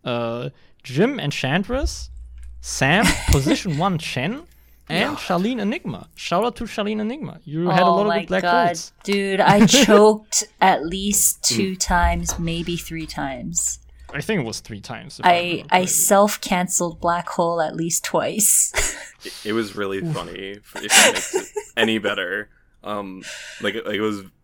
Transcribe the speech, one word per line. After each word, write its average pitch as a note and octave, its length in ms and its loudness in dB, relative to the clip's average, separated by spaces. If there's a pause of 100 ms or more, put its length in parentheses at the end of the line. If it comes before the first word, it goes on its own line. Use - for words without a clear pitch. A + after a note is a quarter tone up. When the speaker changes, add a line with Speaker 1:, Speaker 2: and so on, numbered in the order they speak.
Speaker 1:
Uh, A#2+ 440 -4 (340)
Jim G3+ 380 0
Enchantress, - 880 -2 (500)
Sam, D#3+ 440 2 (140)
Speaker 2:
<laughs> - 120 -2
Speaker 1:
position D3 480 2
one F3+ 200 0
Chen, F#3+ 440 -4 (460)
and G#3 240 -2
Speaker 3:
Yeah. - 40 -6
Speaker 1:
Charlene G#3 440 -2
Enigma. G3+ 560 -6
Shout F3+ 280 -2
out A#3+ 120 -2
to A#3+ 80 -8
Charlene G#3+ 360 -4
Enigma. A3 440 -8
You D#3+ 260 -2
had F3 120 6
a F3+ 40 6
Speaker 2:
Oh F3 80 6
Speaker 1:
lot F#3+ 80 4
of G#3 60 2
Speaker 2:
my E3+ 120 2
Speaker 1:
good E3 80 -10
black F#3 140 0
Speaker 2:
God, F3 240 4
Speaker 1:
holes. F3 260 -4 (120)
Speaker 2:
dude, G3 360 0
Speaker 1:
<laughs> F#3+ 160 6
Speaker 2:
I G#3 80 8
choked G#3+ 760 6 (180)
at E3+ 240 4
least G3 600 0
two F#3+ 320 0
Speaker 1:
Mm. - 40 -18
Speaker 2:
times, E3+ 600 0
maybe E3+ 360 -4
three E3 300 -10
times. D3 720 -6 (340)
Speaker 1:
I C#3 80 -6
think G3 220 -2
it A#2 40 -4
was G#2+ 140 -8
three G#2+ 200 -12
times, A#2 380 -14
if - 80 -2
I - 20 8
Speaker 2:
I, F3+ 120 6
Speaker 1:
remember F3 240 -4
Speaker 2:
I - 40 -18 (100)
Speaker 1:
correctly. F#3 100 2
Speaker 2:
self-canceled F3+ 1120 2
Black E3+ 300 -2
Hole E3+ 300 -2
at D#3 140 -2
least E3 300 -4
twice. - 680 0 (340)
<laughs> - 40 -20 (140)
Speaker 3:
It, - 80 -12 (140)
it G#2 80 -2
was G#2+ 200 -2
really G2 300 -4
Speaker 1:
Oof. D#3+ 100 -4
Speaker 3:
funny, F#2+ 360 -8 (100)
if, - 160 -20
if - 80 -10
it - 300 4
makes - 200 -8
it - 140 -4 (300)
any A2 180 2
better. G2+ 540 -4 (320)
Um, G2 400 -10 (400)
like, G#2 120 -2
like, A2 120 -6 (100)
it G2 60 -2
was G#2+ 180 -2 (240)